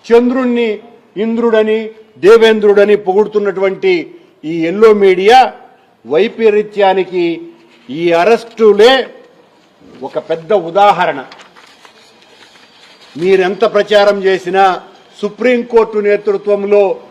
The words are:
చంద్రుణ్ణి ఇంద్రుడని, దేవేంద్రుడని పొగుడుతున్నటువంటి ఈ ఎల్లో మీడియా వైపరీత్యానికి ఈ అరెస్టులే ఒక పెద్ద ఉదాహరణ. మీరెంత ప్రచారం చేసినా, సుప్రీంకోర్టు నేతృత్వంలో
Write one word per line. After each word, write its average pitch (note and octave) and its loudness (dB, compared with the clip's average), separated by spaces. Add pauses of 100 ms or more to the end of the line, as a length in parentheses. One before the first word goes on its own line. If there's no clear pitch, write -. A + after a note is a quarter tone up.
చంద్రుణ్ణి A#3+ 0 (380)
ఇంద్రుడని, A3 -2 (280)
దేవేంద్రుడని G#3 4
పొగుడుతున్నటువంటి F#3+ -2 (300)
ఈ E3 -6
ఎల్లో G#3+ 4
మీడియా G3 2 (540)
వైపరీత్యానికి F#3+ -2 (480)
ఈ E3 -4
అరెస్టులే G#3+ 2 (920)
ఒక C#3 -10
పెద్ద D#3+ -6
ఉదాహరణ. F3 0 (1900)
మీరెంత F#3 0
ప్రచారం G3+ 0
చేసినా, F#3 0 (400)
సుప్రీంకోర్టు A3 -2
నేతృత్వంలో G3+ -2 (120)